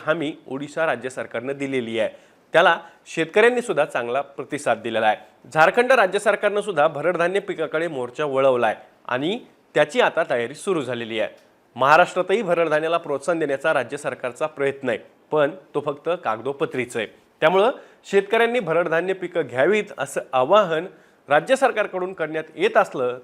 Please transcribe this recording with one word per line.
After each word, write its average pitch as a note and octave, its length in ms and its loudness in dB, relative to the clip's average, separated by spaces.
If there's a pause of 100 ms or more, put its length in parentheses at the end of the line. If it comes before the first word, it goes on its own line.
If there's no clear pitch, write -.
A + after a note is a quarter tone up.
हमी D#3 300 -2 (120)
ओडिशा C#3+ 380 -6
राज्य B2+ 240 -4
सरकारनं B2 440 -8
दिलेली C3 460 -4
आहे. G2+ 100 0 (440)
त्याला E3 260 4 (260)
शेतकऱ्यांनी G#3+ 560 2
सुद्धा D#3+ 240 0
चांगला B2+ 360 -4
प्रतिसाद C3 600 -4
दिलेला A2 260 0
आहे. G#2+ 100 2 (360)
झारखंड F#3+ 380 2
राज्य G3+ 280 2
सरकारनं G#3 420 0
सुद्धा E3 260 0
भरडधान्य E3+ 520 -2
पिकाकडे D#3+ 480 -4
मोर्चा C3+ 380 -6
वळवलाय C3 500 2 (320)
आणि D#3+ 320 -4 (360)
त्याची D3+ 260 2
आता E3+ 280 2
तयारी B2 260 -2
सुरू E3+ 260 -2
झालेली A#2 380 -6
आहे. G#2 100 -2 (460)
महाराष्ट्रातही E3+ 640 4
भरडधान्याला E3 560 0
प्रोत्साहन D#3+ 420 -4
देण्याचा D3 340 0
राज्य C3 240 -2
सरकारचा B2+ 500 -6
प्रयत्न C#3 420 -4
आहे, G#2 80 0 (340)
पण D3+ 200 2 (240)
तो D3 40 0
फक्त D3 300 -6 (140)
कागदोपत्रीच B2 720 -4
आहे. G#2 80 -2 (360)
त्यामुळं F#3+ 300 4 (400)
शेतकऱ्यांनी A3+ 480 2
भरडधान्य E3+ 540 0
पिकं F3+ 360 -4
घ्यावीत E3 340 2 (140)
असं - 240 -6 (120)
आवाहन E3 520 4 (440)
राज्य D#3+ 260 4
सरकारकडून G3 580 0
करण्यात D#3 300 -6 (120)
येत A3 220 2
असलं B2+ 460 0